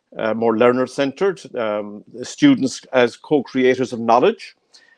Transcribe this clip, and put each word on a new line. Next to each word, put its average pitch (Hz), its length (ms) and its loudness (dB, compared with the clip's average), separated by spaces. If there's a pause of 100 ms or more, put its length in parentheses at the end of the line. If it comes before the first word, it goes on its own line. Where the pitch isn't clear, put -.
(160)
uh, 110 180 -4
more 113 220 0
learner-centered, 131 1000 0
um, 104 480 -6 (180)
students 139 720 -2
as 123 240 2
co-creators 127 760 -2
of 113 60 -10
knowledge. 123 560 2 (440)